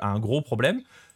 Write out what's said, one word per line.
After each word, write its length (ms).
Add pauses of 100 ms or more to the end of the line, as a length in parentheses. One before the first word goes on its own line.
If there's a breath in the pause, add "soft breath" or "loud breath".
à 60
un 100
gros 220
problème, 400 (340 soft breath)